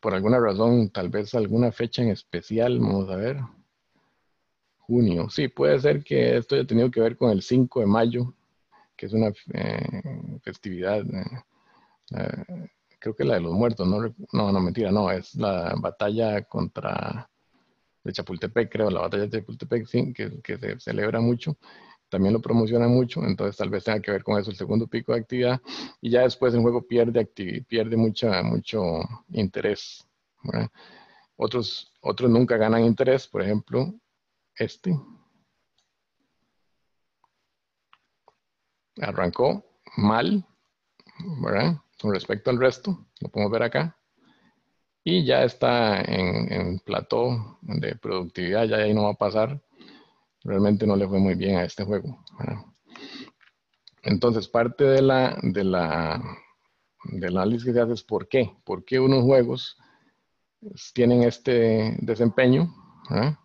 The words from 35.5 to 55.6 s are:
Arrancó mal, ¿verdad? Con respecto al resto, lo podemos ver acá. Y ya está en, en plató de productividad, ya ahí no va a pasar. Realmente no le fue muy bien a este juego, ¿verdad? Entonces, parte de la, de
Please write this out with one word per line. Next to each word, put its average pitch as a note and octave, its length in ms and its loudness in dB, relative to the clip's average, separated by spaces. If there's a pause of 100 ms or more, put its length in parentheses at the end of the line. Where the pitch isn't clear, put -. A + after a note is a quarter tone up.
Arrancó A#2+ 640 0 (320)
mal, B2+ 500 2 (920)
¿verdad? C#3+ 380 0 (200)
Con G#2+ 140 -2
respecto G#2 380 -2
al B2 80 2
resto, C3 480 0 (140)
lo - 100 -8
podemos G#2 220 0
ver A2+ 100 0
acá. C#3+ 340 -2 (1040)
Y E3+ 220 2
ya C3 200 4
está A#2+ 580 2
en, G#2 500 -2
en F#2 280 -2
plató A2+ 840 -4
de - 340 -6
productividad, F#2 680 -4
ya A2 100 0
ahí G#2+ 160 2
no G#2+ 120 4
va G#2 80 2
a - 20 -4
pasar. G#2+ 480 -2 (840)
Realmente G2+ 420 2
no G2+ 100 4
le G2 120 0
fue G2 100 0
muy F#2+ 160 4
bien F#2 220 0
a F2 80 0
este G2 200 -8
juego, G#2 380 -6 (160)
¿verdad? - 260 -8 (1400)
Entonces, A2 460 0
parte A#2+ 360 0
de C3+ 160 6
la, C3 420 4
de G2 220 0